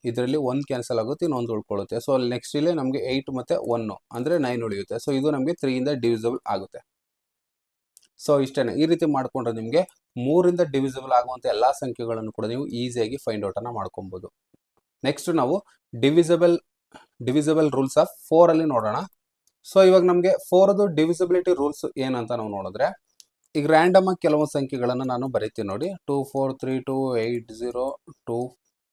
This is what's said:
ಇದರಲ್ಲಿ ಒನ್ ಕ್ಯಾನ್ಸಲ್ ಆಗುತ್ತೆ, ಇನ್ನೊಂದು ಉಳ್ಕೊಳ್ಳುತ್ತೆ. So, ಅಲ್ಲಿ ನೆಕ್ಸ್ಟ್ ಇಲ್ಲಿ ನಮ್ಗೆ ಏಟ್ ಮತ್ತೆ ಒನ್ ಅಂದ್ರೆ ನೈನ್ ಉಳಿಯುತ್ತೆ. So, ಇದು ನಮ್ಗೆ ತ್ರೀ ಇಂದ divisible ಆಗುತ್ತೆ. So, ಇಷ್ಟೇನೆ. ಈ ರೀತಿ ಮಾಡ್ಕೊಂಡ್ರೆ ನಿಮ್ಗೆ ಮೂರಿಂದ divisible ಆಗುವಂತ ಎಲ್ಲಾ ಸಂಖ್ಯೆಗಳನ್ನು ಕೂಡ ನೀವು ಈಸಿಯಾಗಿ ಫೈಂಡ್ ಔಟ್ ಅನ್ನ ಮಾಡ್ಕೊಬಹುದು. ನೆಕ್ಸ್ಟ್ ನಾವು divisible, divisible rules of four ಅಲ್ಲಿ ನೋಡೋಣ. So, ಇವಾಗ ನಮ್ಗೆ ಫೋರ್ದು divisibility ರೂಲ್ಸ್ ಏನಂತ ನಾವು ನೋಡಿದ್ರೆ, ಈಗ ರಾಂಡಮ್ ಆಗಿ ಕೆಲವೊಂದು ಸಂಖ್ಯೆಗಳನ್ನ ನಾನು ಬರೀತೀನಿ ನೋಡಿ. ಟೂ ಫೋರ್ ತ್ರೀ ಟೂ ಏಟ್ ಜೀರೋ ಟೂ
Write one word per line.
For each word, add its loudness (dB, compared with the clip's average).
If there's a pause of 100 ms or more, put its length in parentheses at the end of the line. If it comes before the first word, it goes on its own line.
ಇದರಲ್ಲಿ -2
ಒನ್ -2
ಕ್ಯಾನ್ಸಲ್ -4
ಆಗುತ್ತೆ, -4
ಇನ್ನೊಂದು -2
ಉಳ್ಕೊಳ್ಳುತ್ತೆ. -6
So, -2
ಅಲ್ಲಿ 0
ನೆಕ್ಸ್ಟ್ -6
ಇಲ್ಲಿ 0
ನಮ್ಗೆ -2
ಏಟ್ -6
ಮತ್ತೆ -4
ಒನ್ -4 (200)
ಅಂದ್ರೆ -2
ನೈನ್ -2
ಉಳಿಯುತ್ತೆ. -6
So, -4
ಇದು 0
ನಮ್ಗೆ -2
ತ್ರೀ -4
ಇಂದ -4
divisible 0
ಆಗುತ್ತೆ. -8 (1500)
So, 4
ಇಷ್ಟೇನೆ. -2
ಈ 2
ರೀತಿ 2
ಮಾಡ್ಕೊಂಡ್ರೆ -2
ನಿಮ್ಗೆ 0 (360)
ಮೂರಿಂದ 2
divisible -2
ಆಗುವಂತ 0
ಎಲ್ಲಾ 2
ಸಂಖ್ಯೆಗಳನ್ನು -6
ಕೂಡ -6
ನೀವು -6
ಈಸಿಯಾಗಿ -4
ಫೈಂಡ್ -4
ಔಟ್ -6
ಅನ್ನ -6
ಮಾಡ್ಕೊಬಹುದು. -10 (720)
ನೆಕ್ಸ್ಟ್ -2
ನಾವು 0 (300)
divisible, 4 (680)
divisible 2
rules 0
of 6 (180)
four 8
ಅಲ್ಲಿ 2
ನೋಡೋಣ. 0 (680)
So, 6
ಇವಾಗ 8
ನಮ್ಗೆ 4 (180)
ಫೋರ್ದು 6
divisibility 2
ರೂಲ್ಸ್ -2
ಏನಂತ -4
ನಾವು -4
ನೋಡಿದ್ರೆ, -4 (520)
ಈಗ 0
ರಾಂಡಮ್ 6
ಆಗಿ -2
ಕೆಲವೊಂದು 2
ಸಂಖ್ಯೆಗಳನ್ನ -2
ನಾನು -4
ಬರೀತೀನಿ -4
ನೋಡಿ. -6 (160)
ಟೂ -2
ಫೋರ್ -4
ತ್ರೀ -4
ಟೂ -4
ಏಟ್ -4
ಜೀರೋ -6 (260)
ಟೂ -6 (360)